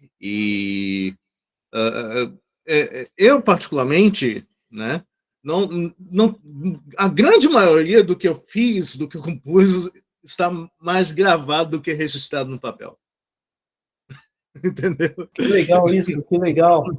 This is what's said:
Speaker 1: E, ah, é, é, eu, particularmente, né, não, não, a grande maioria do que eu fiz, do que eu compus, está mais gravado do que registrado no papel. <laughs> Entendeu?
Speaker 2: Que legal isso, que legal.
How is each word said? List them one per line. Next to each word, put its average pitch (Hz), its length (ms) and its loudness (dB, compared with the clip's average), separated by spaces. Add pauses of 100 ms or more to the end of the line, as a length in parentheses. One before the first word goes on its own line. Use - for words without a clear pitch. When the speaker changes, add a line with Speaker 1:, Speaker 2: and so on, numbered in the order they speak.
(200)
Speaker 1:
E, 98 960 -4 (580)
ah, 113 580 -4 (340)
é, 151 360 -2
é, - 60 -14 (100)
eu, 240 240 6
particularmente, 147 1080 0 (220)
né, 117 340 -8 (400)
não, 180 240 -2 (320)
não, 190 400 0 (580)
a 196 100 2
grande 285 420 4
maioria 190 540 4
do 180 120 -4
que - 120 -2
eu 165 80 -2
fiz, 202 600 -4
do 143 120 -8
que 165 100 -16
eu 147 60 -16
compus, 180 640 2 (340)
está 175 280 -4 (280)
mais 175 320 -2
gravado 160 600 0
do 156 100 -6
que 160 120 -6
registrado 143 560 -6
no 131 100 -12
papel. 107 380 -14 (1600)
<laughs> 135 100 -14
Entendeu? 175 720 -4
Speaker 2:
Que - 80 -8
legal 175 480 2
isso, 175 340 -2
que 175 140 -2
legal. 165 460 2 (160)